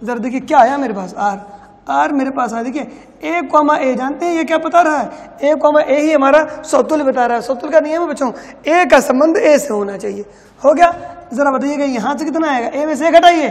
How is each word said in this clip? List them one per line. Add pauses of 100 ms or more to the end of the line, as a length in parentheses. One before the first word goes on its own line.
जरा
देखिए
क्या
आया
मेरे
पास,
आर, (500)
आर
मेरे
पास
आया।
देखिए (420)
ए
कॉमा
ए
जानते
हैं
ये
क्या
बता
रहा
है? (320)
ए
कॉमा
ए
ही
हमारा (180)
समतुल्य
बता
रहा
है।
समतुल्य
का
नियम
है
बच्चों, (360)
ए
का
संबंध
ए
से
होना
चाहिए। (380)
हो
गया? (420)
जरा
बताइएगा
यहाँ
से
कितना
आएगा?
ए
में
से
एक
हटाइए,